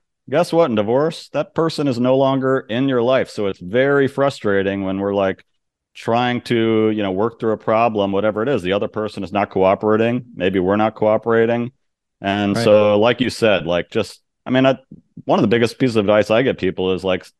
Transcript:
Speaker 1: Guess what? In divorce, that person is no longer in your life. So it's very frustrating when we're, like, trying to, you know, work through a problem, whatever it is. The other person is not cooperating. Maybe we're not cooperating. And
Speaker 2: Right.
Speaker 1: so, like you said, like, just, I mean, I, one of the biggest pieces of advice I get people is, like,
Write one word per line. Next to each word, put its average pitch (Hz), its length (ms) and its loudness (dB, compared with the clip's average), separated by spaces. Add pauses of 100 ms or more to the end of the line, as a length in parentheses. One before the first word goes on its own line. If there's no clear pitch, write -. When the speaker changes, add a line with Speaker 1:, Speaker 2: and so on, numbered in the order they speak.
(300)
Speaker 1:
Guess 160 240 -2
what? 165 160 2
In 113 80 -2
divorce, 127 560 -2
that 151 200 -6
person 156 320 -2
is 123 140 -2
no 127 160 2
longer 135 540 0
in 127 180 -2
your 127 140 0
life. 127 280 0
So 104 180 -6
it's 95 120 -6
very 131 480 0
frustrating 101 800 -2
when 95 140 -4
we're, 101 140 -2
like, 98 300 0 (500)
trying 120 500 -2
to, 113 480 2
you 107 120 -2
know, 98 80 -2
work 104 260 -2
through 113 140 -2
a 104 60 -2
problem, 107 560 0
whatever 101 280 0
it 113 60 -2
is. 131 140 -2
The 90 100 -4
other 101 160 -2
person 107 380 -8
is 98 80 -12
not 101 160 0
cooperating. 110 720 2 (100)
Maybe 98 260 0
we're 95 180 0
not 107 180 0
cooperating. 113 800 0 (480)
And 101 340 -2
Speaker 2:
Right. 117 80 -2
Speaker 1:
so, 104 340 4
like 117 220 2
you 123 100 -2
said, 98 360 0
like, 85 240 -2
just, - 320 -6 (240)
I - 40 -8
mean, 131 160 2
I, 135 140 2 (460)
one 165 140 0
of 165 40 2
the 110 60 0
biggest 117 280 0
pieces 120 200 0
of 104 80 2
advice 104 260 2
I 113 100 4
get 117 160 -2
people 92 360 -2
is, 85 100 -6
like, 92 220 -2 (140)